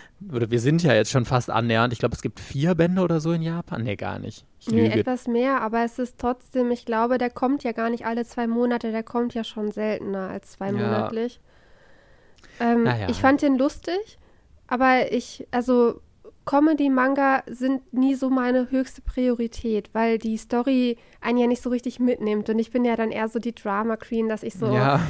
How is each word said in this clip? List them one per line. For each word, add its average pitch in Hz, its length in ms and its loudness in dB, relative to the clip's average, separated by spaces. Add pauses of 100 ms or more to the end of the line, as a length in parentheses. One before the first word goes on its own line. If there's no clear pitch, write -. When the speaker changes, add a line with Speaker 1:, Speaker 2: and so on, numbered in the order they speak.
(320)
Speaker 1:
oder 117 180 -2
wir 117 100 2
sind 151 220 4
ja 139 120 6
jetzt 110 160 4
schon 123 160 2
fast 123 240 0
annähernd. 117 420 2
Ich - 80 -8
glaub, 117 140 0
es - 80 -8
gibt - 180 -6
vier 160 340 -2
Bände 175 280 2
oder 170 180 2
so 165 120 -2
in 165 100 -2
Japan. 165 420 -6
Nee, 101 120 -4
gar 98 220 -6
nicht. 98 280 -12 (140)
Ich - 80 -16
Speaker 2:
Nee, 226 180 4
Speaker 1:
lüge. 214 60 2
Speaker 2:
etwas 240 360 0
mehr, 247 320 2
aber 226 240 -2
es 233 140 -6
ist 247 200 -6
trotzdem, 247 540 -2
ich 240 120 -6
glaube, 240 340 0
der 247 120 -2
kommt 262 340 -2
ja 233 80 -2
gar 226 180 -4
nicht 233 160 -4
alle 226 180 -4
zwei 233 240 -6
Monate, 240 440 0
der 226 120 -4
kommt 240 300 -2
ja 226 100 -4
schon 214 280 -6
seltener 196 560 -4
als 196 240 -12 (120)
Speaker 1:
Ja. 113 480 -2
Speaker 2:
zweimonatlich. 233 280 -6 (1160)
Ähm, 233 340 2
Speaker 1:
Naja. 110 140 -2
Speaker 2:
ich 226 140 -2
fand 269 220 4
den 277 160 2
lustig, 330 600 -4 (480)
aber 254 460 2
ich, - 380 -6
also 240 500 2 (460)
Comedy-Manga 277 1000 2
sind 262 460 -4
nie 262 220 4
so 262 160 0
meine 254 400 2
höchste 262 320 -4
Priorität, 233 920 -2
weil 226 260 2
die 220 180 -4
Story 247 600 0 (240)
einen 240 180 0
ja 240 100 4
nicht 240 140 0
so 247 80 -4
richtig 247 280 -4
mitnimmt 214 500 0
und 220 100 0
ich 226 120 -2
bin 254 140 0
ja 233 120 2
dann 220 140 0
eher 220 180 -4
so 233 120 -4
die 233 140 -6
Drama-Queen, 220 720 -2
dass 220 160 -4
ich 226 120 -8
so, 226 160 -2
Speaker 1:
Ja. 139 380 4